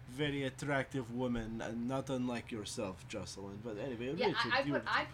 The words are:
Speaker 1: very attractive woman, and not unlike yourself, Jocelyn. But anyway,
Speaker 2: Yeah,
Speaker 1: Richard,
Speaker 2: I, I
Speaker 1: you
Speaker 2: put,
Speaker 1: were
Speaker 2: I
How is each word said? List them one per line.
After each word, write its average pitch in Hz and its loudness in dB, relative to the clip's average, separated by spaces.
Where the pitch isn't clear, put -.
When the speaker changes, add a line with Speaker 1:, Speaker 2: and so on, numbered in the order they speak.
Speaker 1:
very 139 0
attractive 131 0
woman, 117 0
and 117 -2
not 135 0
unlike 123 0
yourself, 104 -4
Jocelyn. 98 -6
But 110 -4
anyway, 123 -2
Speaker 2:
Yeah, 220 4
Speaker 1:
Richard, 170 4
Speaker 2:
I, 247 6
I 277 6
Speaker 1:
you 285 2
Speaker 2:
put, 277 2
Speaker 1:
were - -2
Speaker 2:
I 269 4